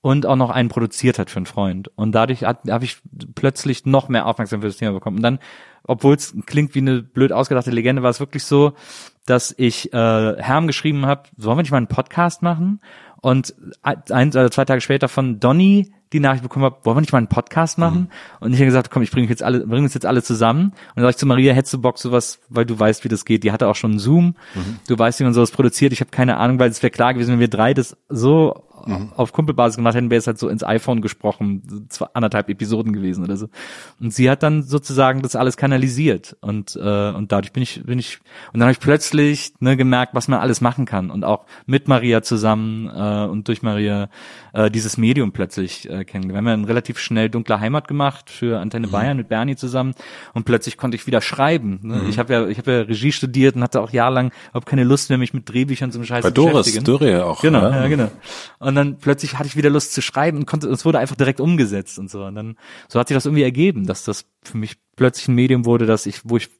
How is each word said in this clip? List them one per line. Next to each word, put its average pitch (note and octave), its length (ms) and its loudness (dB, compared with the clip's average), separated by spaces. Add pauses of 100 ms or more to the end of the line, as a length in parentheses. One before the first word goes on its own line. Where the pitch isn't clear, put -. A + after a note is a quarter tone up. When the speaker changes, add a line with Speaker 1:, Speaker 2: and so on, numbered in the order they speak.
Speaker 1:
und C#3 240 0
auch C3+ 100 2
noch B2+ 160 0
einen B2 180 0
produziert A#2+ 500 -2
hat F#2 100 -6
für - 80 -10
einen F2+ 100 -6
Freund. F#2+ 480 -6
Und A2 180 -2
dadurch A#2+ 320 2
hat, A#2+ 240 -2
hab A#2+ 140 -2
ich - 140 -10 (380)
plötzlich - 500 -2
noch C3+ 220 2
mehr A2+ 180 0
Aufmerksamkeit A2 380 -4
für A2 60 -4
das - 80 -10
Thema G#2+ 160 -4
bekommen. F#2+ 240 -6
Und A2 60 -2
dann, B2+ 160 0 (440)
obwohl's C#3 500 2 (120)
klingt D3 300 -2
wie C3+ 40 0
eine C3 240 0
blöd C3 300 0
ausgedachte B2+ 380 0
Legende, B2 320 0
war B2+ 80 4
es - 80 -6
wirklich C#3 260 -8
so, C#3+ 280 4 (520)
dass B2 320 0
ich, A#2+ 360 0
äh, A2 480 2
Herm D#3 260 0
geschrieben C#3+ 380 -2
hab, C#3+ 220 -2 (100)
"Sollen A2+ 200 0
wir F3 60 0
nicht C#3 80 -4
mal C#3 60 2
einen A#2 100 0
Podcast - 540 -2
machen?" F3 380 -2 (420)
Und C3 320 0 (300)
ein C#3 460 0
oder C3 200 4
zwei C3+ 160 2
Tage B2+ 160 0
später C#3 260 0
von B2 320 -2
Donny F#3+ 520 4 (200)
die D#3 80 0
Nachricht C3+ 240 2
bekommen C3+ 220 -2
hab, B2+ 200 -2
"Wollen A#2 120 4
wir D#3 40 4
nicht D#3 120 0
mal C3 60 4
einen A2 80 0
Podcast - 500 -2
machen?" E3+ 220 2
Speaker 2:
Mhm. F3+ 80 -2 (320)
Speaker 1:
Und B2 140 0
ich B2+ 60 4
hab C#3 60 6
gesagt, B2+ 240 4
"Komm, B2+ 140 0
ich - 80 -2
bring C3 120 0
mich A2 60 0
jetzt A2+ 140 -2
alle, B2 240 0
bring B2 160 2
uns C3+ 100 0
jetzt - 140 -4
alle B2 160 2
zusammen." A#2+ 480 2
Und - 20 -20 (220)
dann A#2+ 80 2
sag B2+ 80 6
ich - 60 -4
zu C#3 100 0
Maria, C3 260 6
"Hättest C3 220 2
du B2+ 60 -4
Bock, B2 180 -2
sowas", B2 400 -2 (100)
weil A#2+ 160 0
du A2+ 140 -4
weißt, G#2+ 240 2
wie A2 60 2
das A2 140 0
geht. G#2 200 0
Die G2+ 80 0
hatte A2 160 0
auch G#2 80 2
schon A2 160 -2
einen G#2 80 0
Zoom. E3+ 360 4 (200)
Speaker 2:
Mhm. F#2+ 320 -8
Speaker 1:
Du A#2+ 100 2
weißt, A#2 220 2
wie C#3 40 0
man B2 100 4
sowas A#2+ 180 4
produziert. B2+ 420 2
Ich - 80 -6
hab - 100 -6
keine B2 260 0
Ahnung, B2 220 2
weil B2 120 4
es G#2+ 100 -8
wär B2 80 2
klar B2+ 240 0
gewesen, A#2+ 200 0
wenn A#2+ 60 2
wir A#2+ 80 4
drei A2+ 280 2
das C3 200 -4 (140)
so C#3 540 2 (200)
Speaker 2:
Mhm. G2+ 320 -8
Speaker 1:
auf A#2+ 160 -2
Kumpelbasis A#2+ 440 0
gemacht A#2 180 2
hätten, B2 160 0
wäre A#2+ 80 2
es A2+ 80 0
halt A2 140 -4
so A#2+ 100 -4
ins A2 140 -4
iPhone A2+ 400 -2
gesprochen, G#2 840 -4
zwei, - 260 -10
anderthalb G#2+ 340 -2
Episoden G#2+ 440 -2
gewesen F#2 300 -4
oder G2 140 -4
so. G#2+ 100 -10 (520)
Und A#2 120 -6
sie B2+ 160 2
hat C3+ 140 2
dann D3+ 220 2
sozusagen C3+ 580 0
das C3 140 -6
alles B2+ 200 -2
kanalisiert C3 840 0
und, G#2 400 -8
äh, G2+ 300 0
und G2+ 200 -6
dadurch G2 220 -2
bin C3 80 -4
ich, A#2+ 220 -8
bin B2 160 -4
ich, - 180 -12 (340)
und A#2 80 -2
dann A#2+ 80 4
hab B2+ 40 4
ich - 80 0
plötzlich, D3 800 0
ne, B2+ 180 2
gemerkt, B2+ 380 0
was A#2+ 120 -2
man B2+ 120 0
alles A#2+ 220 0
machen A#2+ 240 0
kann F#2 260 -4
und G2 120 -6
auch G2+ 220 -2 (220)
mit C#3 200 0
Maria A#2 360 4
zusammen, A2 640 -2
äh, G#2 420 -4
und G#2 200 -6
durch A2 120 -4
Maria, G#2 480 -2 (440)
äh, G#2+ 180 2
dieses A2 260 -4
Medium A#2 340 2
plötzlich, - 560 -8
äh, F#2 160 -10
kennengelernt. F#2 280 -8
Wir F#2+ 60 -6
haben A2 100 -2
ja A#2 60 2 (100)
eine G2+ 40 -4
relativ A#2 300 -4
schnell A2 320 -2
dunkle A2+ 300 -2
Heimat C3 280 -4
gemacht C#3+ 440 -4
für A#2 280 -4
Antenne G#2+ 280 -6
Speaker 2:
Mhm. F#2 40 -6
Speaker 1:
Bayern B2 260 0
mit A#2 120 -8
Bernie A#2+ 280 -2
zusammen B2+ 360 -4 (400)
und A#2 120 -4
plötzlich A#2 320 0
konnte A#2+ 180 -4
ich - 100 -12
wieder A#2+ 160 2
schreiben, C3 640 -2
ne? A2 140 -6
Speaker 2:
Mhm. F#2+ 120 -2
Speaker 1:
Ich G#2 80 -2
hab A#2+ 140 -2
ja, A#2 160 2
ich G#2+ 100 -6
hab B2+ 80 -10
ja B2 160 2
Regie A2+ 300 -2
studiert C3 440 2
und B2 60 -2
hatte B2 180 0
auch A2 120 -4
jahrelang B2+ 400 0 (180)
überhaupt B2+ 160 -8
keine C#3 200 2
Lust C3+ 240 2
mehr, C3 100 2
mich B2 160 -2
mit A#2+ 120 -8
Drehbüchern B2+ 440 -4
zum A#2+ 120 -10
Scheiß A#2 200 -4
Speaker 2:
Bei - 60 4
Speaker 1:
zu A#2+ 40 0
Speaker 2:
Doris C#3+ 320 4
Speaker 1:
beschäftigen. A2 200 0
Speaker 2:
Dörrie B2 360 4
auch, E2+ 220 -4
Speaker 1:
Genau, B2 260 4
Speaker 2:
ne? C3+ 80 0
Speaker 1:
ja, C3 100 0
genau. C3+ 220 0 (500)
Und C3+ 160 -2
dann C#3+ 240 0
plötzlich C#3 380 -2
hatte C#3+ 100 -6
ich C3+ 100 -6
wieder D3 120 4
Lust C#3+ 240 0
zu C3+ 80 -4
schreiben D3+ 360 -2
und D3 80 -2
konnte, D3 240 -4
es C3+ 160 -4
wurde D#3 140 4
einfach C3 180 -4
direkt C3 240 0
umgesetzt A#2 580 -2
und F#2+ 100 -12
so. G2 140 -12
Und G2 120 -12
dann, A2 200 -12 (320)
so A#2 140 0
hat - 80 -2
sich C#3+ 80 0
das B2+ 80 0
irgendwie D3 180 2
ergeben, B2+ 420 0
dass G2+ 200 -6
das - 180 -6 (200)
für - 140 -18
mich G#2+ 200 -8 (180)
plötzlich - 320 2
ein B2 80 2
Medium B2 300 4
wurde, A#2 200 2
dass A2 200 0
ich, G2+ 180 -10
wo A#2 140 -2
ich - 100 -4 (120)